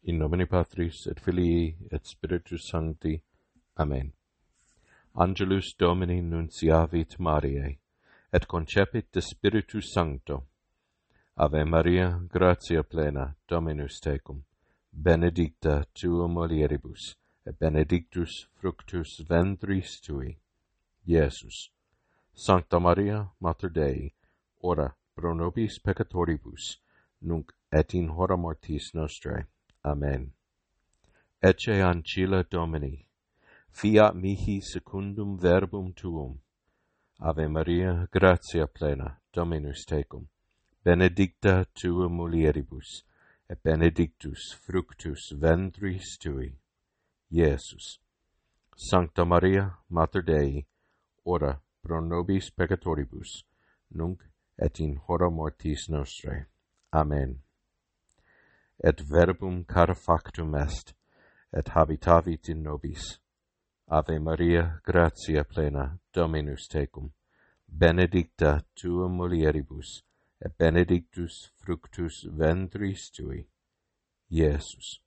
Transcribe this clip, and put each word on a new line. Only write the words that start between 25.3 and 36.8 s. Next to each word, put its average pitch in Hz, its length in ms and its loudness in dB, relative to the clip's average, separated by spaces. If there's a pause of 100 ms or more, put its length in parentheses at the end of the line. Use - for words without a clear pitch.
nobis 87 460 -4
peccatoribus, - 1000 -4 (440)
nunc 85 300 -6 (200)
et 78 220 4
in 85 140 0
hora 90 280 0
mortis 80 580 -6
nostrae. 76 520 -6 (400)
Amen. 71 460 -2 (1080)
Ecce 98 400 4
ancilla 92 640 0
Domini, 80 640 -4 (640)
fiat 107 460 6
mihi 98 440 -4
secundum 98 800 -8
verbum 92 560 2
tuum. 73 460 -8 (800)